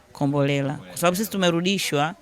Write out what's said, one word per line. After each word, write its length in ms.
Kombolela. 600
Kwa 240
sababu 200
sisi 140
tumerudishwa 920